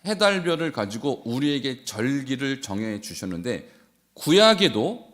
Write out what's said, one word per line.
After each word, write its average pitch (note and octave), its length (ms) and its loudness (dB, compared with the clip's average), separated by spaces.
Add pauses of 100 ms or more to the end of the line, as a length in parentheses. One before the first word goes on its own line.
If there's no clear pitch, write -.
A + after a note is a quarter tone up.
해달별을 F3+ 640 2
가지고 A#2 580 -2
우리에게 C3+ 560 -2
절기를 C3+ 760 -2
정해 G#2 400 -6
주셨는데 F#2+ 720 -8 (420)
구약에도 F#3 1000 2